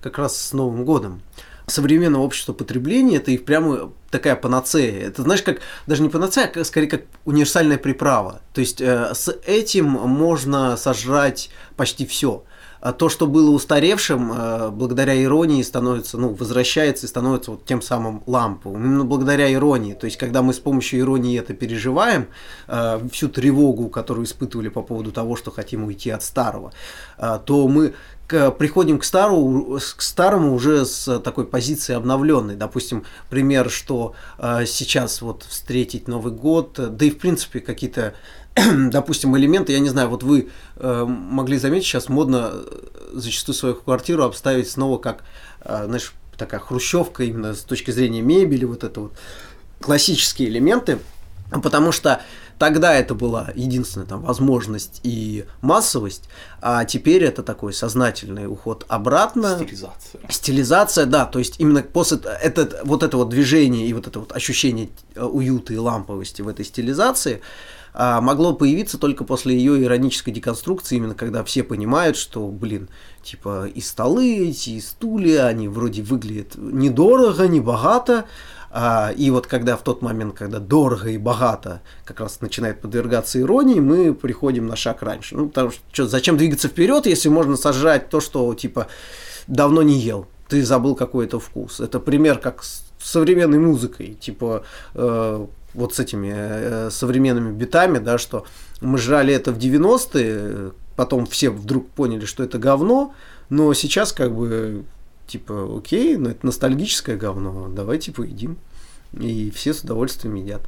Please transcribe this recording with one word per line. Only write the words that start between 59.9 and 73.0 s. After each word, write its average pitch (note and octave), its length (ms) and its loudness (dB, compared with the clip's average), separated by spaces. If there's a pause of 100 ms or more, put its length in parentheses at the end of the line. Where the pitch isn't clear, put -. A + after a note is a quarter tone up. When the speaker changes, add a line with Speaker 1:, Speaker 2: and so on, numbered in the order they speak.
Speaker 1:
Стилизация, C#3+ 760 2
да, B2 200 4
то C3 140 -4
есть A#2+ 180 -4
именно D3+ 240 6
после D#3+ 360 0
т-, - 120 -6
этот, C3 540 -2
вот C#3+ 180 0
это C#3+ 160 0
вот A#2+ 120 2
движение B2+ 580 4
и A#2+ 60 -2
вот A2+ 140 -6
это - 120 -10
вот G#2+ 160 -14
ощущение, A#2 540 -2 (260)
э, A2+ 80 -8
уюта B2+ 500 -2
и A2 40 -4
ламповости G#2 640 -6
в G2+ 40 -8
этой G#2+ 180 -8
стилизации, C#3 760 -2 (520)
а, A#2+ 280 2
могло D3 320 4
появиться D3 440 2
только C#3+ 260 -2
после B2+ 340 0
ее C3+ 240 4
иронической B2 500 0
деконструкции, A#2+ 640 -4
именно A2 180 -4
когда A2+ 280 -4
все B2 200 -2
понимают, C3 520 0
что, - 320 -8
блин, G2+ 400 -6 (360)